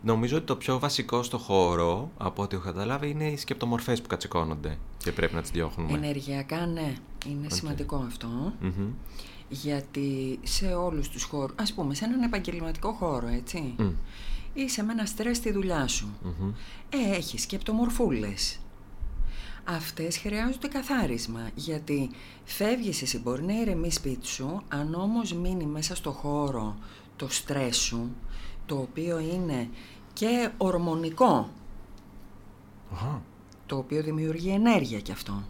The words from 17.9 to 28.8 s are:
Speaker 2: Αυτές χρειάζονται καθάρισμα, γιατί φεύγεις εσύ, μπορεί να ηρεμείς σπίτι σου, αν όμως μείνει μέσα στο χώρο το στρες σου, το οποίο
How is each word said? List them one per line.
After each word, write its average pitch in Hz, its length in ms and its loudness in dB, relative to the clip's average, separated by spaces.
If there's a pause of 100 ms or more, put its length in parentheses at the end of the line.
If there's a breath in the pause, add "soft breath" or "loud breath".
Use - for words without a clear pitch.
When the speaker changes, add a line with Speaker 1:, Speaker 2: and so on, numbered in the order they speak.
Speaker 2:
Αυτές 165 540 -2
χρειάζονται 226 500 0
καθάρισμα, 135 880 0
γιατί 147 540 0 (340 loud breath)
φεύγεις 214 580 0
εσύ, 123 180 -2
μπορεί 123 240 0
να 190 100 0
ηρεμείς 202 420 2
σπίτι 127 320 -2
σου, 151 420 -4
αν 147 240 0
όμως 202 400 2
μείνει 175 320 0
μέσα 151 300 -2
στο 147 160 -4
χώρο 135 640 0 (400 loud breath)
το 139 140 -6
στρες 135 480 0
σου, 117 380 0 (500 loud breath)
το 151 120 -2
οποίο 160 420 -2